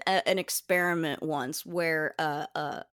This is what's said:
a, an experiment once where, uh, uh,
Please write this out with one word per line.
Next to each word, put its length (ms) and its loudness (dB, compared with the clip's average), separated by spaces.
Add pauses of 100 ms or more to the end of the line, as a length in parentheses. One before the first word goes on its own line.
a, 200 4
an 120 4
experiment 840 0
once 440 -4
where, 540 0
uh, 360 -2
uh, 280 -4 (120)